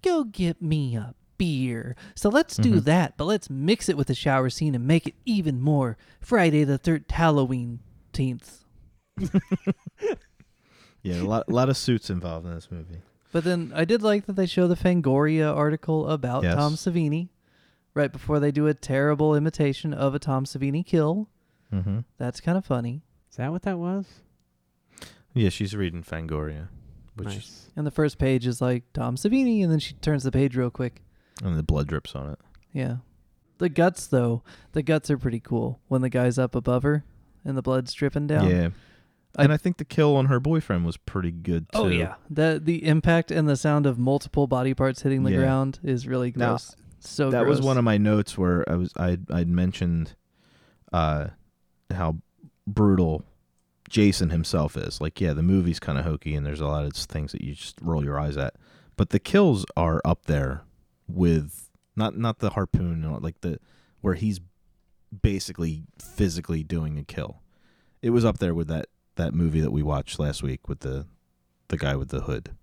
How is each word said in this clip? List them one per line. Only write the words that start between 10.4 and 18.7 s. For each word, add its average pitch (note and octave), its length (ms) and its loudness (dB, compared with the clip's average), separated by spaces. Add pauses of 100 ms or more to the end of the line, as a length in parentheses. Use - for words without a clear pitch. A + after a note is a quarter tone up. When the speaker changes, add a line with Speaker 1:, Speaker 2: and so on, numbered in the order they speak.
Speaker 2:
Yeah, F2 200 -2
a - 20 -2
lot, G#2+ 240 -2
a - 40 -2
lot B2 160 4
of C3+ 80 2
suits - 340 -2
involved F2 360 -6
in E2+ 80 -8
this E2 160 -14
movie. F2 300 -14 (320)
Speaker 1:
But E3 120 -2
then F3 300 -2
I D#3+ 100 0
did G#3+ 180 2
like G#3 240 2
that G3 80 -6
they F#3+ 120 2
show F3+ 200 2
the F3 80 4
Fangoria D3+ 800 2
article D3+ 540 0
about C3+ 340 -2
Speaker 2:
Yes. F3 140 2
Speaker 1:
Tom D3 180 2
Savini E3 540 -2 (680)
right C#3+ 160 2
before - 300 -2
they C#3+ 100 2
do D3 160 0
a D3+ 80 2